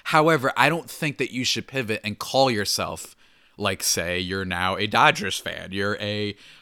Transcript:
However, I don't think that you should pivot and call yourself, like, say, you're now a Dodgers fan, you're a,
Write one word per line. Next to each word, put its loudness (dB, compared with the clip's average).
However, 4
I 6
don't -2
think -4
that -2
you -4
should -2
pivot -4
and -6
call 4
yourself, -2
like, -2
say, 0
you're -4
now -2
a -2
Dodgers 4
fan, -10
you're -2
a, -4